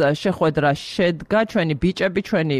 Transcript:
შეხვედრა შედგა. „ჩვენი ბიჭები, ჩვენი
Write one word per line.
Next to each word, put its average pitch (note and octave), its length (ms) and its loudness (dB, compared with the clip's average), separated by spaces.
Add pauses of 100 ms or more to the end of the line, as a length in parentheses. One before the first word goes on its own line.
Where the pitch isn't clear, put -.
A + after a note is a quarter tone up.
(120)
შეხვედრა D3+ 600 0
შედგა. F3 720 -2
„ჩვენი F3 320 0
ბიჭები, F3+ 460 0
ჩვენი D#3+ 380 0